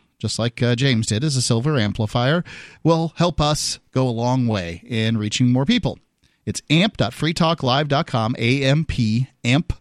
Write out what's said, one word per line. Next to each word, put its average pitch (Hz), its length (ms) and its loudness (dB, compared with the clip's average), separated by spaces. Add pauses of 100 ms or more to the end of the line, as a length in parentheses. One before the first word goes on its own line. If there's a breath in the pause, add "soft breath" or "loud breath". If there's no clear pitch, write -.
(180)
just - 200 -6
like, 117 240 -2
uh, 120 120 2
James 117 320 2
did, 107 180 -2
as 151 120 -2
a 127 60 0
silver 123 340 0
amplifier, 120 680 0 (400 loud breath)
will 165 340 2
help 170 240 0
us 151 400 -2 (120)
go 131 160 0
a - 20 -2
long 120 360 0
way 90 400 -4
in 113 320 -2
reaching 107 340 2
more 131 140 2
people. 202 320 0 (480)
It's - 240 -6
amp 180 260 2
dot 120 160 0
free 160 220 -4
talk 165 280 0
live 139 260 0
dot 143 180 0
com, 113 320 -2
A 131 260 0
M 147 220 2
P, 117 420 0 (160)
amp 127 360 2